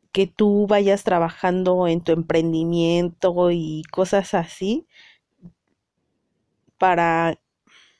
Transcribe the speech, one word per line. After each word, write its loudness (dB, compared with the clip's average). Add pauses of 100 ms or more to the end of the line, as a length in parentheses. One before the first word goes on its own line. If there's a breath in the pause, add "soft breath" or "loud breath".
(120)
que 0
tú 0
vayas 2
trabajando 0
en -2
tu 0
emprendimiento 0
y -6
cosas -2
así, -4 (1900 soft breath)
para, 0 (600 soft breath)